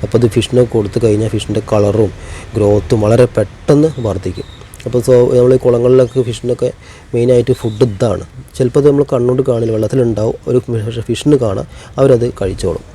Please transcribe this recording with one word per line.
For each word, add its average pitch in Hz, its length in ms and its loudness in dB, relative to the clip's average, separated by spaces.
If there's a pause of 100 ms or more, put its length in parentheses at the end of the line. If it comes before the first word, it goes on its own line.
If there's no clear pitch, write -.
അപ്പോൾ - 140 -4
ഇത് 120 160 2
ഫിഷിനെ 123 280 0 (100)
കൊടുത്തു 104 320 -2
കഴിഞ്ഞാൽ 107 300 0
ഫിഷിൻ്റെ 104 260 -4 (100)
കളറും 104 400 2 (460)
ഗ്രോത്തും 104 480 2
വളരെ 117 200 4 (120)
പെട്ടെന്ന് 147 520 0 (180)
വർദ്ധിക്കും. 95 400 -6 (400)
അപ്പോൾ 123 200 -2
so 127 80 4 (220)
നമ്മൾ 123 200 4
ഈ - 80 2
കുളങ്ങളിലൊക്കെ 123 640 2
ഫിഷിനൊക്കെ 120 400 -4 (460)
മെയിനായിട്ട് 120 460 2
ഫുഡ് 110 340 0
ഇതാണ്. 95 300 -2 (320)
ചിലപ്പോൾ 127 260 0
അത് 143 80 4
നമ്മൾ 143 220 0
കണ്ണുകൊണ്ട് 127 360 0
കാണില്ല, 113 280 -2
വെള്ളത്തിലുണ്ടാവും, 110 600 0 (120)
ഒരു 123 180 2
പക്ഷേ 113 420 -6
ഫിഷിന് 143 360 0
കാണാം, 104 220 -4 (320)
അവരത് 127 280 4 (140)
കഴിച്ചോളും. 92 440 -4 (100)